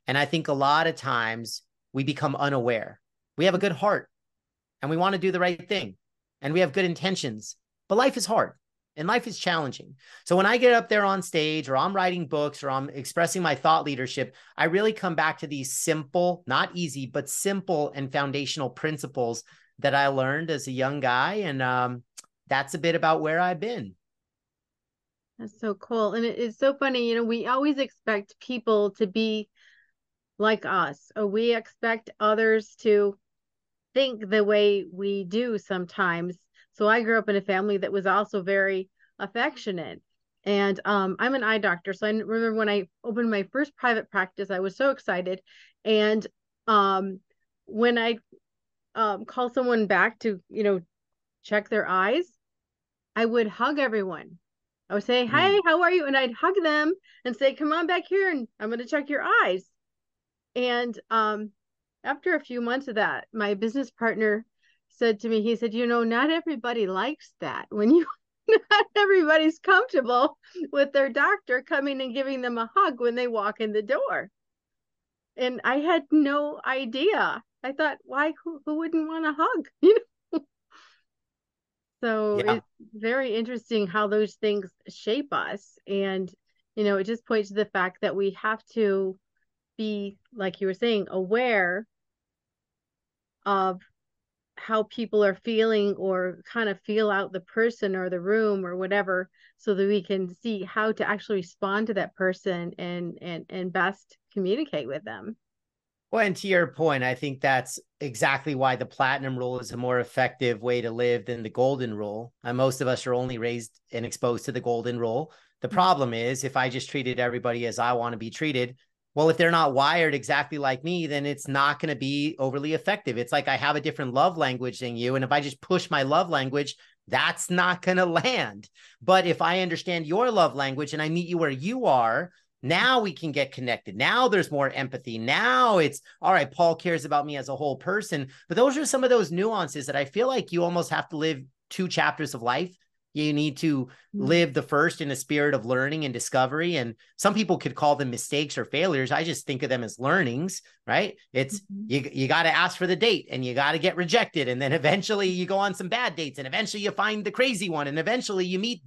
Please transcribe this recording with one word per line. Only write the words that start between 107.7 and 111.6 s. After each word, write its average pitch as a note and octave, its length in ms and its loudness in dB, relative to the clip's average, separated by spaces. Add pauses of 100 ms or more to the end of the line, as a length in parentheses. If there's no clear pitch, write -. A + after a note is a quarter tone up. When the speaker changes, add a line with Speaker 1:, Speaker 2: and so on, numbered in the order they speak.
Speaker 1:
exactly C#3 560 -2
why C3 220 2
the B2 80 -6
platinum C3+ 520 -2
rule B2+ 220 -4
is A#2+ 140 -12
a A#2+ 40 -8
more B2 220 0
effective A#2+ 640 0
way B2 180 0
to A2+ 120 -4
live A#2+ 340 0
than A#2 180 -6
the A2 60 -8
golden B2+ 440 0